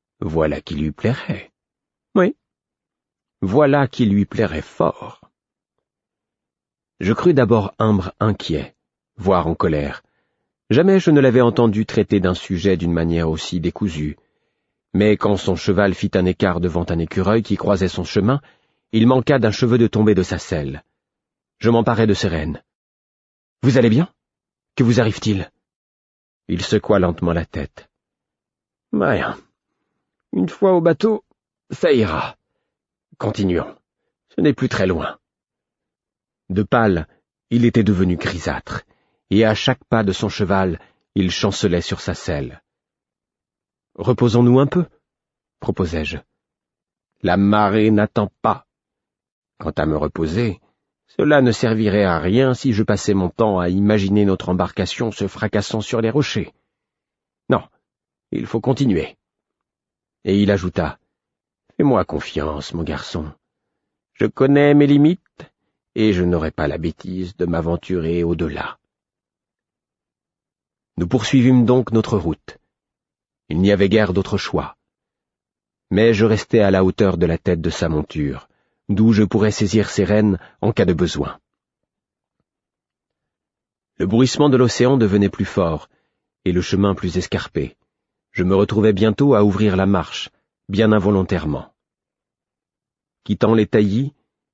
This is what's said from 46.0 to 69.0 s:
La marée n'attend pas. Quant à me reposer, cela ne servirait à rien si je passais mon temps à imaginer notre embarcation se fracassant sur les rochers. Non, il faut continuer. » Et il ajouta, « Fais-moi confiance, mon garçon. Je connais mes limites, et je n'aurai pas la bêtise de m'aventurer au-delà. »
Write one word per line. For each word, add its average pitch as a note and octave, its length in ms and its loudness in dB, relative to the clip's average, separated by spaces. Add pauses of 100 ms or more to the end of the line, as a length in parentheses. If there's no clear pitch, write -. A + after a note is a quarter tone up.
La F2+ 140 2
marée G#2 520 2
n'attend G#2 400 0 (120)
pas. - 260 -2 (880)
Quant E2 200 -8
à D2+ 80 -2
me D#2 100 -2
reposer, E2 640 -4 (480)
cela D3 340 2
ne B2 100 4
servirait G#2+ 520 0
à F2 160 2
rien A#2 340 2
si B2 200 -2
je G#2 100 0
passais G#2 300 0
mon F#2+ 160 0
temps G#2 300 0
à F2+ 100 -2
imaginer G2+ 560 2
notre F#2+ 240 -2
embarcation F#2 640 -4
se G2+ 160 -6
fracassant G#2+ 540 -4
sur A2+ 200 -4
les A2+ 80 -2
rochers. C#3+ 440 -4 (960)
Non, B2+ 140 0 (680)
il - 160 -6
faut A#2 140 -6
continuer. » A#2 540 -2 (1080)
Et G2 160 2
il G2+ 100 2
ajouta, « F2 480 -4 (800)
Fais-moi C3 260 2
confiance, D2+ 680 -8
mon E2+ 100 -6
garçon. D#2 480 -8 (800)
Je - 120 -2
connais C#3+ 480 4
mes D3 140 6
limites, C#3+ 640 0 (440)
et A2 180 2
je F2+ 100 0
n'aurai E2+ 260 0
pas D2+ 180 -4
la D2 120 -6
bêtise F2+ 580 -8
de F2+ 80 -4
m'aventurer E2+ 760 -2
au-delà. » E2 560 -4 (2250)